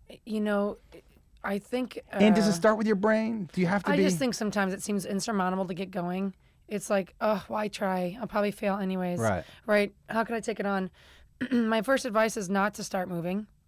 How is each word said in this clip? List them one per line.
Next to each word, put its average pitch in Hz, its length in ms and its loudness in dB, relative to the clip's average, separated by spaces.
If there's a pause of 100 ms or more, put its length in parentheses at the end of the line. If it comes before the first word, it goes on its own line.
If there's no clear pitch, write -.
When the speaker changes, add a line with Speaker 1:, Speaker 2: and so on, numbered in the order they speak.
(240)
Speaker 1:
You 214 160 -4
know, 208 380 0 (680)
I 202 140 -2
think, 247 420 -6 (100)
Speaker 2:
And 208 240 6
does 208 120 6
it 214 40 4
Speaker 1:
uh, 190 40 2
Speaker 2:
start 214 240 4
with 220 80 0
your 214 100 4
brain? 220 560 0
Do - 80 -2
you 180 60 4
have 196 180 2
to 294 60 0
Speaker 1:
I 294 60 4
Speaker 2:
be - 80 4
Speaker 1:
just 180 140 2
think 247 160 0
sometimes 202 380 0
it 196 100 -8
seems 202 220 -2
insurmountable 190 600 -2
to 185 80 -8
get 190 160 -6
going. 190 440 -4 (340)
It's 208 200 -6
like, 196 320 0
"Oh, 214 280 0
why 214 200 -4
try? 185 500 -2
I'll 226 100 -6
probably 208 240 0
fail 202 240 -2
anyways." 185 420 -2
Speaker 2:
Right. 113 260 0 (220)
Speaker 1:
Right? 208 260 2 (160)
How 220 160 0
could 233 120 -4
I 220 40 -4
take 208 200 -6
it 202 40 -2
on? 196 260 -2 (300)
<clears throat> - 300 -10
My 226 320 2
first 262 240 0
advice 220 320 0
is 190 100 -6
not 202 260 2
to 202 100 -10
start 185 260 -4
moving, 180 360 -4 (220)